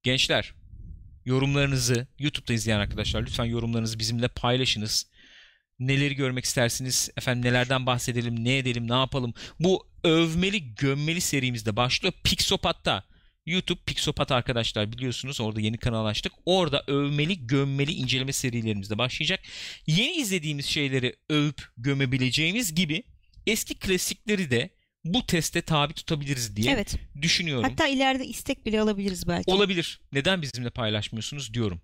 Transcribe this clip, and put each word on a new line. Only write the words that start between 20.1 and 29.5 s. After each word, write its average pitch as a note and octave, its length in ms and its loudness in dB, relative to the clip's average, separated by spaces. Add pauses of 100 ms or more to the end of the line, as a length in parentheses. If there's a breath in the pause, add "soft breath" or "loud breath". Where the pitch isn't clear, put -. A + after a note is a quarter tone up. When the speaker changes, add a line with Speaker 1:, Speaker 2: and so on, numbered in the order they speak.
Speaker 1:
izlediğimiz F3 540 -2
şeyleri C3+ 500 0 (120)
övüp D3+ 480 0
gömebileceğimiz C#3 1000 0
gibi E3 280 0 (440)
eski A3 320 0
klasikleri F#3+ 720 -2
de B2 200 2 (340)
bu F#3+ 220 0
teste E3+ 360 0
tabi D3+ 300 2
tutabiliriz C3+ 640 -4
diye A#2 160 2
Speaker 2:
Evet. - 220 0 (280)
Speaker 1:
düşünüyorum. E3 480 0
Speaker 2:
Hatta D#4 180 2
ileride C4 380 2
istek - 400 -6
bile G#3+ 140 2
alabiliriz G3 480 0
belki. F3+ 220 0